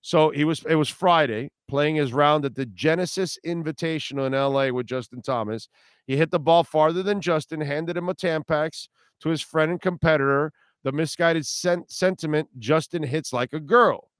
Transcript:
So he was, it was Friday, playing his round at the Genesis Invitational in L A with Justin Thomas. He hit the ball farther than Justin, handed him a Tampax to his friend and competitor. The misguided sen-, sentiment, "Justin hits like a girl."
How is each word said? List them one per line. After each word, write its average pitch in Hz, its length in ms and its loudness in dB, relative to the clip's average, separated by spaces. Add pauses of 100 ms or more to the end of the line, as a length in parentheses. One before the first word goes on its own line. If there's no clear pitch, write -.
So 156 280 4
he 147 140 -2
was, 156 220 -2
it 160 80 2
was 151 140 2
Friday, 143 600 2 (180)
playing 147 280 0
his 139 160 0
round 147 320 4
at 127 100 -4
the 131 120 -4
Genesis 160 800 -2
Invitational 160 800 -4
in 131 80 -2
L 139 260 2
A 135 120 2
with 123 140 -4
Justin 127 360 -8
Thomas. 113 460 -4 (380)
He 131 100 -2
hit 151 140 2
the 175 100 0
ball 165 240 6
farther 160 380 2
than 202 180 0
Justin, 160 400 -2
handed 156 360 -4
him 175 120 -4
a 185 60 -4
Tampax 160 760 -4 (320)
to - 80 -4
his 160 140 -2
friend 160 280 0
and 175 100 -4
competitor. 151 720 0 (300)
The 135 100 -4
misguided 165 540 0
sen-, 175 400 -2
sentiment, 160 600 -2 (100)
"Justin 156 440 0
hits 147 300 -4
like 123 200 -4
a 156 80 -6
girl." 185 480 2 (120)